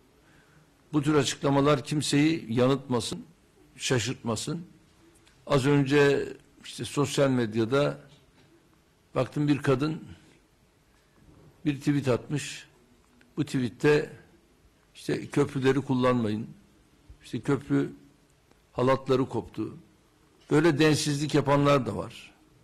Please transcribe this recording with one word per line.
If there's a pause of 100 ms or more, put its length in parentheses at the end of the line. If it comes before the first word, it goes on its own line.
(920)
Bu
tür
açıklamalar
kimseyi
yanıltmasın, (500)
şaşırtmasın. (840)
Az
önce (300)
işte
sosyal
medyada (1080)
baktım
bir
kadın (1600)
bir
tweet
atmış. (720)
Bu
tweette (840)
işte
köprüleri
kullanmayın, (760)
işte
köprü (800)
halatları
koptu. (760)
Böyle
densizlik
yapanlar
da
var. (300)